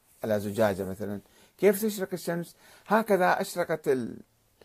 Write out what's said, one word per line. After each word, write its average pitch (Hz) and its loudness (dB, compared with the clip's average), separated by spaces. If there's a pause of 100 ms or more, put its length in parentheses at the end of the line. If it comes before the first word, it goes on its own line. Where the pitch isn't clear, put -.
(240)
على 107 0
زجاجة 101 0
مثلًا. 98 -6 (360)
كيف 196 4
تشرق 208 -4
الشمس؟ 170 -6 (320)
هكذا 196 4
أشرقت 170 -4
ال-، 131 0 (480)